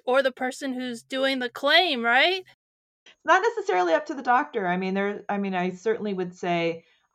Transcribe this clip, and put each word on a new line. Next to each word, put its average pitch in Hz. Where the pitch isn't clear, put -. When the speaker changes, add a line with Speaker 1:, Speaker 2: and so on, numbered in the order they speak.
Speaker 1:
or 262
the 262
person 262
who's 247
doing 269
the 247
claim, 294
right? 302
Speaker 2:
Not 339
necessarily 370
up 302
to 320
the 269
doctor. 247
I 180
mean, 190
there, 202
I 202
mean, 196
I 180
certainly 214
would 180
say 170